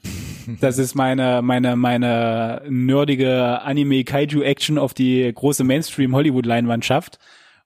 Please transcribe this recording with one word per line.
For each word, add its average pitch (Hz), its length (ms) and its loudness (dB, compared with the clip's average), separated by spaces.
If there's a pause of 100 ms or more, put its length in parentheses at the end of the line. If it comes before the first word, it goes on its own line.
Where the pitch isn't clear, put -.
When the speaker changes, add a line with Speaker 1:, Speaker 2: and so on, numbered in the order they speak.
Speaker 1:
<laughs> - 600 -12
Speaker 2:
dass 131 160 2
es 131 160 0
meine, 131 480 0
meine, 123 340 2
meine 120 920 0
nerdige 127 920 2
Anime-Kaiju-Action 143 1160 0
auf 139 160 -2
die 127 380 2
große 143 300 0
Mainstream-Hollywood-Leinwand 127 1200 0
schafft - 320 -2 (480)